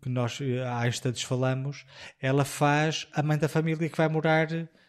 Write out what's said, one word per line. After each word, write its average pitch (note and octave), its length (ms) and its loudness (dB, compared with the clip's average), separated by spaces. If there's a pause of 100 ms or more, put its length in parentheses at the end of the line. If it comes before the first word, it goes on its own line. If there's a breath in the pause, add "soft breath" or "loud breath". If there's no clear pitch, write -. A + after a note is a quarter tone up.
que B2+ 80 -8
nós, B2 320 -2
eh, B2+ 260 -2
há A#2+ 180 -2
instantes A#2+ 380 -2
falamos, C3 640 -2 (340 loud breath)
ela C#3 240 2
faz D3+ 680 2
a D3 100 0
mãe D3+ 140 2
da D3+ 100 0
família D#3+ 400 0
que - 100 -8
vai D#3+ 120 4
morar D#3+ 400 2 (400 soft breath)